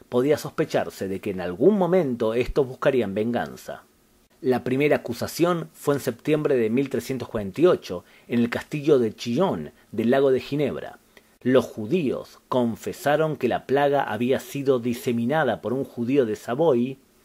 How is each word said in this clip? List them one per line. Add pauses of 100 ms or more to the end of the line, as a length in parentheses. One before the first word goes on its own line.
podía
sospecharse
de
que
en
algún
momento
estos
buscarían
venganza. (580)
La
primera
acusación
fue
en
septiembre
de
mil
trescientos
cuarenta
y
ocho, (240)
en
el
castillo
de
Chillón, (200)
del
lago
de
Ginebra. (420)
Los
judíos (100)
confesaron
que
la
plaga
había
sido
diseminada
por
un
judío
de
Savoy, (260)